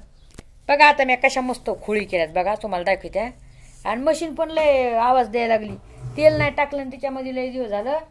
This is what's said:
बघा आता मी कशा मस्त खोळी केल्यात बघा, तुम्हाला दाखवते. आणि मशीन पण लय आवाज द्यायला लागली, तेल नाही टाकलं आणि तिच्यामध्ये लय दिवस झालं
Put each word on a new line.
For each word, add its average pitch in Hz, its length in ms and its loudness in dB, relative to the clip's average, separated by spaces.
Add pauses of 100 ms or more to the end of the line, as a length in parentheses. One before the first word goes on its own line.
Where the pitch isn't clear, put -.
(680)
बघा 294 200 8
आता 285 160 4
मी 254 120 2
कशा 269 240 0
मस्त 254 300 -4 (120)
खोळी 208 220 -4
केल्यात 170 240 -2
बघा, 180 260 -2
तुम्हाला 196 300 -6
दाखवते. 190 500 -4 (500)
आणि 226 180 -4
मशीन 311 320 0
पण 320 160 -4
लय 277 440 2
आवाज 240 340 2
द्यायला 226 260 0
लागली, 214 220 -2 (400)
तेल 311 160 6
नाही 294 180 0
टाकलं 285 300 -2
आणि 262 120 -10
तिच्यामध्ये 262 420 -8
लय 254 140 -6
दिवस 247 200 -6
झालं 226 300 -4 (120)